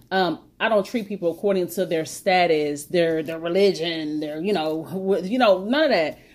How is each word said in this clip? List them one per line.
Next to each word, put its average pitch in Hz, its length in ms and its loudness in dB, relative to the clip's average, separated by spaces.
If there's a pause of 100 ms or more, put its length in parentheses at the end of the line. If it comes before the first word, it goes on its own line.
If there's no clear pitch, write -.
(120)
um, 185 260 0 (220)
I 214 80 2
don't 208 180 2
treat 226 220 -6
people 175 240 -2
according 190 380 0
to 190 140 -2
their 160 200 -2
status, 156 800 2
their, 165 400 0
their 165 160 -8
religion, 165 800 0
their, 156 200 -8
you 202 120 -2
know, 160 320 -2
wh-, 185 440 -2
you 240 100 -2
know, 196 260 4
none 269 180 0
of 294 80 2
that. 165 280 0 (160)